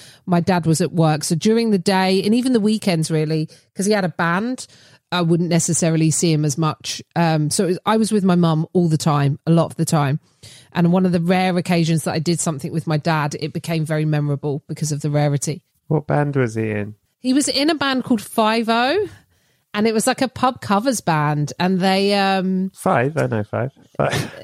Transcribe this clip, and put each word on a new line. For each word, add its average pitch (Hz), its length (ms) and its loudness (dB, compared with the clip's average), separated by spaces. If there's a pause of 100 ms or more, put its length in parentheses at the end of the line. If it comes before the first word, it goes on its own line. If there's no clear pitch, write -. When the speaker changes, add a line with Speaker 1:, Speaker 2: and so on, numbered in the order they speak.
(260)
Speaker 1:
My 175 140 2
dad 175 260 0
was 160 160 2
at 165 120 -2
work. 156 300 2
So 175 120 -2
during 220 360 2
the 202 60 2
day 190 460 2
and 208 100 2
even 254 200 0
the 233 60 4
weekends, 190 520 0
really, 156 380 -2 (260)
'cause 185 100 -4
he 208 60 2
had 202 140 0
a 175 40 0
band, 185 580 -2 (440)
I 180 100 -2
wouldn't 170 280 2
necessarily 160 640 2
see 170 200 0
him 151 140 2
as 143 120 -2
much. - 440 -4 (140)
Um, 160 340 2
so 202 160 0
it - 20 0
was, 175 180 -2
I 220 120 2
was 220 140 0
with 208 120 0
my 185 120 4
mum 165 380 2
all 175 140 2
the 156 100 2
time, 143 500 0
a 165 40 4
lot 165 140 4
of - 100 -10
the 165 100 -2
time. 147 340 0 (520)
And 175 220 2
one 185 120 4
of 180 60 2
the 175 80 2
rare 180 380 0
occasions 165 460 2
that 175 100 -4
I 170 60 -2
did 165 200 -2
something 156 320 -4
with 160 140 -4
my 156 120 0
dad, 151 420 -2
it 156 120 -8
became 165 340 -4
very 156 200 -2
memorable 147 640 -2
because 151 240 -6
of 147 100 -6
the 151 80 -4
rarity. 147 540 -2 (240)
Speaker 2:
What 151 180 0
band 147 300 0
was 123 180 0
he 110 160 -2
in? 104 240 -4 (240)
Speaker 1:
He 254 160 -2
was 269 160 2
in 285 220 0
a 339 40 0
band 262 280 -2
called 233 180 0
Five 220 480 0
O, 269 380 0 (640)
and 208 140 0
it 226 80 0
was, 220 120 0
like, 254 140 0
a 262 60 0
pub 254 340 -2
covers 220 400 0
band. 151 580 0
And 185 200 2
they, 190 340 2
um 190 640 0
Speaker 2:
Five, 156 420 0
I 131 100 0
know 113 160 -2
Five. 110 280 -4 (260)
Five. 143 340 -2 (120)